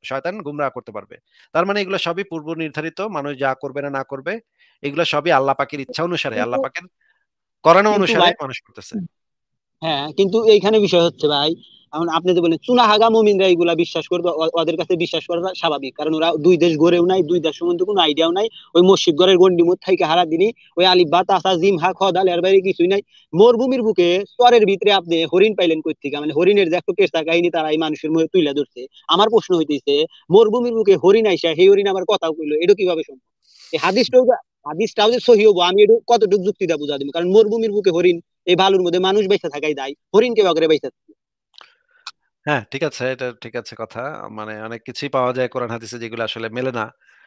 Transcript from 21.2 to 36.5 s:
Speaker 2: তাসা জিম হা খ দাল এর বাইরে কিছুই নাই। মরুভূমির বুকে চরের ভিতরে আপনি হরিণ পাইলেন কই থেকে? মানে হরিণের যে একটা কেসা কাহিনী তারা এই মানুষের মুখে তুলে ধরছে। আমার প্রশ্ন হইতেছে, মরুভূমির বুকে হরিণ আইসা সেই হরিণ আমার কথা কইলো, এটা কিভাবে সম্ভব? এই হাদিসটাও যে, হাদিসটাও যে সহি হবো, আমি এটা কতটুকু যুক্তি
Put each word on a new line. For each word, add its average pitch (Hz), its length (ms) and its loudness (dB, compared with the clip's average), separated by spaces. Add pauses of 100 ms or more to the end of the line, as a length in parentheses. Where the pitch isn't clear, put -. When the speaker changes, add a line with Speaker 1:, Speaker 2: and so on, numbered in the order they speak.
Speaker 2:
তাসা 190 320 0
জিম 180 220 0
হা 175 160 -2
খ 190 180 0
দাল 185 160 0
এর 175 140 0
বাইরে 190 200 4
কিছুই 180 260 0
নাই। 196 140 0 (340)
মরুভূমির 240 460 4
বুকে 180 480 0
চরের 240 360 4
ভিতরে 196 260 0
আপনি 170 340 -2
হরিণ 190 300 2
পাইলেন 165 260 0
কই 156 120 -6
থেকে? 143 260 -10
মানে 151 140 -6
হরিণের 190 360 2
যে 165 60 -2
একটা 175 220 -4
কেসা 170 260 0
কাহিনী 170 260 0
তারা 160 200 -4
এই 156 80 0
মানুষের 156 340 -6
মুখে 160 160 0
তুলে 151 260 0
ধরছে। 135 340 -8 (200)
আমার 190 220 2
প্রশ্ন 190 260 0
হইতেছে, 147 500 0 (260)
মরুভূমির 226 420 4
বুকে 202 220 4
হরিণ 202 320 4
আইসা 165 280 -2
সেই 185 140 4
হরিণ 202 180 4
আমার 190 200 -4
কথা 190 220 0
কইলো, 151 260 -6
এটা 180 180 4
কিভাবে 180 340 0
সম্ভব? 135 220 -20 (420)
এই 160 80 -4
হাদিসটাও 240 460 2
যে, 247 60 6 (360)
হাদিসটাও 208 440 0
যে 247 80 -2
সহি 214 260 6
হবো, 202 140 6
আমি 185 240 4
এটা 214 100 6 (140)
কতটুকু 208 360 2
যুক্তি 185 240 -4